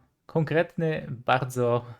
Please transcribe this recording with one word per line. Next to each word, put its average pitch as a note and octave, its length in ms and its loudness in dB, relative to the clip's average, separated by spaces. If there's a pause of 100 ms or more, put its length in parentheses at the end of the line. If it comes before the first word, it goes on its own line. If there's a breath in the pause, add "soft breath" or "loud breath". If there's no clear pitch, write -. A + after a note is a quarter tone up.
(260)
konkretny D#3+ 840 0
bardzo, B2 760 0 (160)